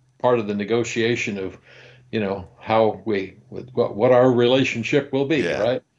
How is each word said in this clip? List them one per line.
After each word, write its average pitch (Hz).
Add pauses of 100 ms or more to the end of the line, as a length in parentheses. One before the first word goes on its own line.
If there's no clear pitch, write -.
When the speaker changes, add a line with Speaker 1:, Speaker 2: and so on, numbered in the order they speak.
(180)
Speaker 1:
part 123
of 107
the 104
negotiation 113
of, 95 (540)
you 113
know, 98 (140)
how 110
we, 98 (140)
what, 101
what 120
our 127
relationship 123
will 135
be, 156
Speaker 2:
Yeah. 110 (180)